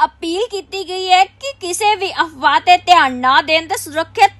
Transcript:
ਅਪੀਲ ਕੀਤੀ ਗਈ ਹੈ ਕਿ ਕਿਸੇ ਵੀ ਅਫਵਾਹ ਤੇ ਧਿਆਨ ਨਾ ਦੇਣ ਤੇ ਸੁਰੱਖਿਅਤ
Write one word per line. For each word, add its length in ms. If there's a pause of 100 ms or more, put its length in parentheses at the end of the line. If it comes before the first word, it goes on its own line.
ਅਪੀਲ 460
ਕੀਤੀ 380
ਗਈ 220
ਹੈ 140
ਕਿ 360
ਕਿਸੇ 360
ਵੀ 140 (120)
ਅਫਵਾਹ 380
ਤੇ 160 (100)
ਧਿਆਨ 300
ਨਾ 260
ਦੇਣ 260
ਤੇ 100
ਸੁਰੱਖਿਅਤ 600